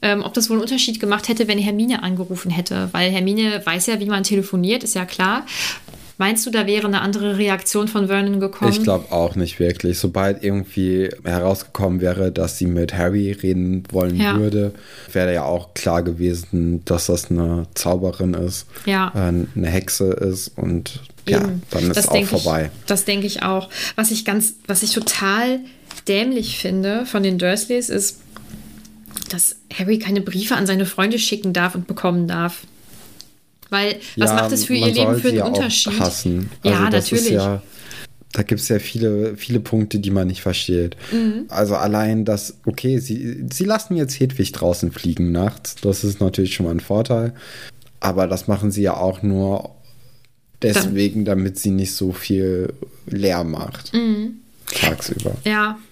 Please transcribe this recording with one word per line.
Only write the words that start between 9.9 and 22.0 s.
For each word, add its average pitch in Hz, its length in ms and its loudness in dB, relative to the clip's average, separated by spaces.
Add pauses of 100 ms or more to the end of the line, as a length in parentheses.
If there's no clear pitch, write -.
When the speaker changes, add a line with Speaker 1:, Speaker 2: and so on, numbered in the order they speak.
Speaker 2:
Sobald 95 460 0
irgendwie 95 640 0 (160)
herausgekommen 90 760 0
wäre, 90 300 2
dass 87 280 -4
sie 90 80 0
mit 87 280 0
Harry 98 380 2
reden 92 580 0
wollen 90 300 2
Speaker 1:
Ja. 101 180 2
Speaker 2:
würde, 104 340 2 (400)
wäre 90 200 2
ja 82 120 0
auch 87 300 -2
klar 85 280 2
gewesen, 87 840 0
dass 85 220 0
das - 240 0
eine 85 440 0
Zauberin 90 600 0
ist, 87 320 -4 (200)
Speaker 1:
Ja. 190 280 0
Speaker 2:
äh, 107 40 -2 (380)
eine 90 120 0
Hexe 92 440 0
ist 95 440 -2
und 87 440 -4 (280)
ja, 120 140 4
Speaker 1:
Eben. 185 280 -2
Speaker 2:
dann - 180 0
ist 175 80 2
Speaker 1:
Das 208 120 2